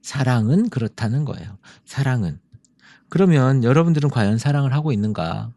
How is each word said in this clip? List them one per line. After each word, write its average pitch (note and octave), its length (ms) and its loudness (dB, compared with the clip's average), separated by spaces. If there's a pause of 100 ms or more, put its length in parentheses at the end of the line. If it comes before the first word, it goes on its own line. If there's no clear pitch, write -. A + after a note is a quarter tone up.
사랑은 B2+ 680 0
그렇다는 A2+ 560 -4
거예요. G2 320 -12 (280)
사랑은. B2 540 -4 (720)
그러면 C#3 540 4
여러분들은 D3+ 460 2
과연 A2 280 0
사랑을 C#3 360 0
하고 D3+ 180 -2
있는가? G#2 640 -4